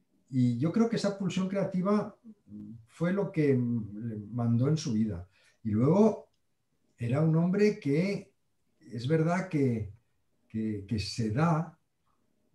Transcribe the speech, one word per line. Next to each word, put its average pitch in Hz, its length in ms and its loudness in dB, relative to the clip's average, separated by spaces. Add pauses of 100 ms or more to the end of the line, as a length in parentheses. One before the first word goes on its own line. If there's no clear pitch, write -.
(320)
Y 123 260 2
yo 156 140 0
creo 226 180 2
que - 60 -2
esa 202 240 -2
pulsión 185 280 -2
creativa 196 680 -2 (720)
fue 175 260 -2
lo 196 180 -2
que 151 220 2
le 117 640 -2 (160)
mandó 120 340 2
en 156 80 2
su 143 180 -4
vida. 104 340 -2 (360)
Y 113 60 -2
luego 156 600 4 (680)
era 120 240 0
un 160 140 4
hombre 202 440 2
que 180 520 -2 (480)
es 113 280 -8
verdad 165 420 0
que, 120 420 0 (580)
que, 110 380 -4
que 113 120 -2
se 110 300 -4
da, 156 480 0 (760)